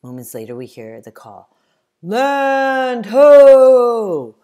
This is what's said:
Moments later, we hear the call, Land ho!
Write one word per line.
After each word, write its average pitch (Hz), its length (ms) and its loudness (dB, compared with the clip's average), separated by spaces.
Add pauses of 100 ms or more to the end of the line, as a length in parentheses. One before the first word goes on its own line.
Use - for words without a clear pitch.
Moments 123 320 -20
later, 113 220 -16
we 127 100 -18
hear 113 340 -20
the 113 120 -20
call, 101 360 -20 (540)
Land 262 1040 -6
ho! 247 1400 2